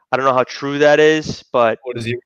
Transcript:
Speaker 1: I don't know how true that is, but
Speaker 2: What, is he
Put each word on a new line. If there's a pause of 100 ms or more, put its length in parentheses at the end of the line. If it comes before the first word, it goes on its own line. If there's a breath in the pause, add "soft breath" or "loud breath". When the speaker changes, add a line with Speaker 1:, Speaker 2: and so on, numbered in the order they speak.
(120)
Speaker 1:
I
don't
know
how
true
that
is,
but
Speaker 2:
What,
is
he (100)